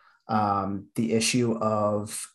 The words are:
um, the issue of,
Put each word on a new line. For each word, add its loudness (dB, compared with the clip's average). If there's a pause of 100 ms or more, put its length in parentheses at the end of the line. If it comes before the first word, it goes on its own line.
(280)
um, 0
the 0
issue 2
of, 0